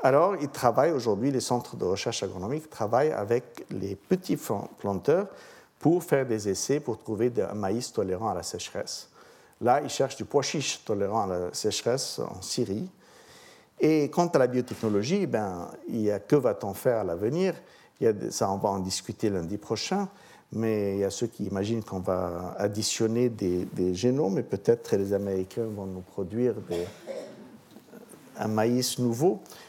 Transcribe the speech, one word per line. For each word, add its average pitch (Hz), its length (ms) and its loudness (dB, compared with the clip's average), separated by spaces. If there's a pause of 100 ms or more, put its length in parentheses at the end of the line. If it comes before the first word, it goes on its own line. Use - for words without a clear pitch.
Alors, 160 340 6
ils 143 120 -4
travaillent 127 440 4
aujourd'hui, 117 380 2
les 131 100 2
centres - 360 -2
de - 80 -2
recherche 95 380 0
agronomique 98 460 -4
travaillent 120 440 2
avec 117 580 -2
les 98 260 -4
petits - 400 0
flan-, - 320 -4 (100)
planteurs 139 500 2 (500)
pour 170 240 4
faire 135 240 2
des 107 220 0
essais 135 320 0
pour 120 180 -4
trouver 110 320 0
des, 113 120 0
un 98 120 -4
maïs 107 380 -2
tolérant 98 360 -2
à 92 60 0
la 85 80 -4
sécheresse. - 640 -8 (540)
Là, 123 200 4
ils 139 80 -6
cherchent - 260 0
du 107 80 -6
pois 139 180 2
chiche - 420 -4
tolérant 104 380 0
à 95 40 0
la 90 280 -2
sécheresse - 640 -2
en 95 240 -6
Syrie. 117 480 -4 (880)
Et 156 320 4
quant 175 160 2
à 165 120 2
la 127 80 8
biotechnologie, 123 800 0
ben, 92 440 -4 (180)
il 113 140 -2
y 104 80 2
a, 101 80 0
que - 180 2
va-t-on 110 380 0
faire 120 240 0
à 104 60 0
l'avenir ? 123 500 0 (460)
Il 127 40 2
y - 20 4
a 113 60 6
des, 104 180 -4
ça, 101 200 0
on 98 60 0
va 101 140 2
en 98 80 0
discuter 95 520 -4
lundi 92 280 -2
prochain, 190 500 -2 (440)
mais 104 440 0
il - 40 0
y 101 40 2
a 98 60 0
ceux 117 160 -2
qui - 180 -8
imaginent 104 380 0
qu'on 95 180 -6
va 90 580 -2
additionner 113 720 0
des, 90 380 0
des 92 280 0
génomes, 139 440 2
et 117 40 0
peut-être 110 540 2
les 98 160 0
Américains 98 520 -2
vont 101 220 -6
nous 92 140 -8
produire 104 540 -2
des, 87 320 -6 (1500)
un 110 120 -4
maïs 117 500 2
nouveau. 131 420 2 (280)